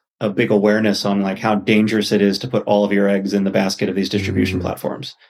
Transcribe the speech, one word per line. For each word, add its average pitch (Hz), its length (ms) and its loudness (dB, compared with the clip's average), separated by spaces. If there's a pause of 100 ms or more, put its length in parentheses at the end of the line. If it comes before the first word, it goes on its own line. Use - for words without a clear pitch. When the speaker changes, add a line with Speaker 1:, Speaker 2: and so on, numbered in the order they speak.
(200)
Speaker 1:
a 104 120 -2
big 110 180 0
awareness 104 560 2
on, 101 160 0
like, 98 160 -2
how 110 160 0
dangerous 107 580 2
it 104 120 4
is 98 160 2
to - 80 -8
put 110 160 -2
all 104 200 2
of 101 80 0
your 101 160 2
eggs 101 280 0
in 98 80 2
the 98 80 0
basket 98 360 -2
of 92 80 -2
these 98 140 -2
distribution 95 480 0
Speaker 2:
Mm. 90 60 -4
Speaker 1:
platforms. - 520 -8 (140)